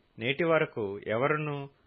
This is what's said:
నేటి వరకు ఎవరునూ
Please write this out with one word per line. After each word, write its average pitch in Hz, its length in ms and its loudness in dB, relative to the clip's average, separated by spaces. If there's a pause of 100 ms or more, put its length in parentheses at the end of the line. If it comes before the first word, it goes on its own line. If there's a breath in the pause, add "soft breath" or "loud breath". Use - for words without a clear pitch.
(200)
నేటి 135 240 0
వరకు 156 640 2
ఎవరునూ 143 640 0 (180)